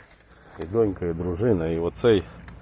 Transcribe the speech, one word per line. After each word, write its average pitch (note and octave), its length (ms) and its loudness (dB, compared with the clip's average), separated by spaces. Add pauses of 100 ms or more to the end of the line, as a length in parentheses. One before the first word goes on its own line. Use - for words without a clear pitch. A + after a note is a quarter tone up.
(580)
І D#2+ 60 -8
донька, F#2+ 420 0
і E2+ 60 0
дружина, F2 560 0
і E2 100 0
оцей F2+ 460 2 (380)